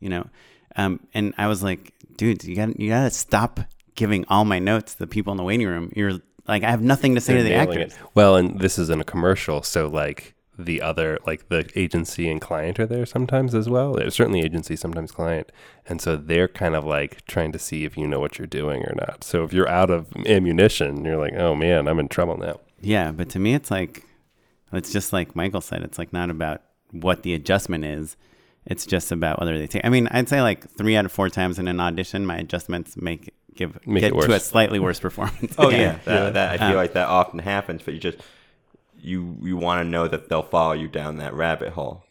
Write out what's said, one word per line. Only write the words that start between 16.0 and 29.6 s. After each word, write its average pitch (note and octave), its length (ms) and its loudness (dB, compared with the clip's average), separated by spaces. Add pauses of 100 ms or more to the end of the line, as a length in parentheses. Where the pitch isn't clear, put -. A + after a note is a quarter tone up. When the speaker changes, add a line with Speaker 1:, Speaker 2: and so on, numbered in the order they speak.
Speaker 2:
so E2 160 -2
they're E2 300 2
kind E2+ 300 -2
of, D2 80 -2
like, D2 420 -4
trying E2 260 -2
to - 60 -8
see D#2 260 -6
if D2+ 120 -8
you D2+ 100 -4
know C#2+ 140 -2
what D2 180 -4
you're D#2+ 80 -10
doing D2+ 380 -4
or - 100 -6
not. - 300 -8
So E2+ 180 -2
if D#2+ 100 -4
you're F2+ 160 4
out F2+ 220 4
of E2+ 160 0 (200)
ammunition, E2+ 760 4
you're D#2+ 120 0
like, D2+ 180 -2
"Oh E2+ 220 2
man, D#2 320 4
I'm D#2+ 100 2
in D2 80 0
trouble E2+ 300 0
now." F2 240 -8 (200)
Speaker 1:
Yeah, F#2+ 300 0
but E2+ 200 -6
to F#2 100 -4
me, G#2+ 140 4
it's D3 180 -2
like, F#2 320 -4 (680)
it's F#2 200 -6
just G2+ 200 -2
like F2+ 220 -4
Michael F#2 260 -2
said, E2+ 220 -8
it's, - 160 -12
like, E2+ 140 -10
not F2 180 -4
about D#2+ 320 -6 (300)
what E2+ 320 -2
the F2 100 -2
adjustment E2+ 500 0
is. D2+ 320 -8 (480)
It's - 220 -8
just - 240 -2
about E2 300 -2
whether E2 180 -2
they D2+ 80 -4